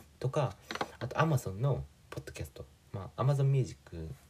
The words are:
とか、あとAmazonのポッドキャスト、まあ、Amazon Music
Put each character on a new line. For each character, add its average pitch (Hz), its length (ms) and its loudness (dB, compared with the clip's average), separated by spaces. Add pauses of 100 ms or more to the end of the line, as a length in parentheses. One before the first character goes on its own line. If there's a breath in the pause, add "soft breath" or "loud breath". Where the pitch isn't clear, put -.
(180)
と 135 100 -2
か、 131 260 0 (440 loud breath)
あ - 100 -6
と - 80 -8
Amazon 131 440 2
の 120 240 2 (240)
ポ - 120 -10
ッ - 40 -10
ド - 80 -14
キ - 100 -10
ャ 85 40 -6
ス - 60 -20
ト、 - 120 -14 (280)
ま 95 240 -8
あ、 - 60 0
Amazon 139 220 4
Music 120 640 0 (220)